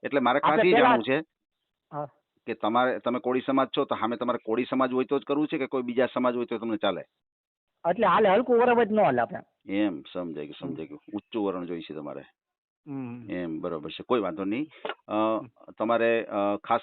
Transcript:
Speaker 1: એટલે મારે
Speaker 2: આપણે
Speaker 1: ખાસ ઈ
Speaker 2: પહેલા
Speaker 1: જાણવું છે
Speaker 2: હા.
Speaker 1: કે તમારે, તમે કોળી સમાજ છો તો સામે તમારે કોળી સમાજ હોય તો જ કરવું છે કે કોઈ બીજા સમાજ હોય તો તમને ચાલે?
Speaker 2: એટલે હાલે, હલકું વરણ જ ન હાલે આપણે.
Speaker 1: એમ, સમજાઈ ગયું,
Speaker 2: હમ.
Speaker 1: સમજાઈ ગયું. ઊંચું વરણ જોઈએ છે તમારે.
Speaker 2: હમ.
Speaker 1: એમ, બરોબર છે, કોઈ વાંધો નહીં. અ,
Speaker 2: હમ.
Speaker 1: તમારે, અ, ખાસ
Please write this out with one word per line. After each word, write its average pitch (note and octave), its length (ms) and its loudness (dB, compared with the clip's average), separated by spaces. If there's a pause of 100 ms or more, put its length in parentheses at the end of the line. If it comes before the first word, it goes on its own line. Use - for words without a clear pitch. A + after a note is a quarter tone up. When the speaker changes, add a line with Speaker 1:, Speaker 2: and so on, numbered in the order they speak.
Speaker 1:
એટલે C#3 180 0
મારે C#3+ 220 2
Speaker 2:
આપણે D3+ 140 4
Speaker 1:
ખાસ G#3+ 100 4
ઈ F3+ 60 6
Speaker 2:
પહેલા B3 160 8
Speaker 1:
જાણવું A#3+ 160 4
છે C3+ 200 0 (680)
Speaker 2:
હા. D3 160 -8 (400)
Speaker 1:
કે A#2 60 -4
તમારે, A#2 440 2
તમે B2 200 -2
કોળી B2+ 280 0
સમાજ C3+ 300 2
છો C#3 80 2
તો B2+ 100 -2
સામે A2+ 220 -2
તમારે A#2+ 280 -2
કોળી A#2 260 0
સમાજ C3 220 0
હોય B2+ 120 0
તો C#3 140 0
જ - 40 -4
કરવું D3 240 -2
છે D#3 120 -4
કે C3+ 80 -2
કોઈ B2+ 160 -4
બીજા B2 320 0
સમાજ B2 220 0
હોય A#2+ 100 -4
તો A#2 120 -6
તમને A2+ 180 -4
ચાલે? F#2 280 -2 (840)
Speaker 2:
એટલે G3+ 160 0
હાલે, G3 220 4
હલકું A#3 300 4
વરણ A#3+ 260 4
જ G#3 80 -2
ન G#3+ 80 2
હાલે C3 220 4
આપણે. - 160 -4 (360)
Speaker 1:
એમ, G2 280 -2 (100)
સમજાઈ D#2 340 -8
ગયું, D2 200 -12
Speaker 2:
હમ. - 20 -8
Speaker 1:
સમજાઈ D#2+ 180 -10
ગયું. D2 140 -18 (140)
ઊંચું G#2 320 -4
વરણ F#2 180 -4
જોઈએ E2+ 160 -8
છે D#2 140 -12
તમારે. C#2+ 300 -12 (640)
Speaker 2:
હમ. B2 440 -12
Speaker 1:
એમ, F2 300 -6
બરોબર E2 300 -6
છે, - 120 -14
કોઈ B2 180 2
વાંધો F#2 240 -4
નહીં. A#2 220 -4 (420)
અ, G2+ 60 -4
Speaker 2:
હમ. A2 320 0 (320)
Speaker 1:
તમારે, A2+ 460 2
અ, G2+ 400 -2
ખાસ A#2 180 0